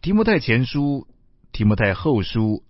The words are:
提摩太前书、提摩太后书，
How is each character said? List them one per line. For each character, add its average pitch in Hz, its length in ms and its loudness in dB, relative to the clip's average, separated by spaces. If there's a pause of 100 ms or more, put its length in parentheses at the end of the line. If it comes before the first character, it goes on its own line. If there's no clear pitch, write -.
提 165 100 -4
摩 214 120 4
太 208 160 2
前 123 260 0
书、 143 420 -4 (440)
提 - 120 -4
摩 107 120 4
太 98 180 0
后 123 300 0
书， 110 460 -4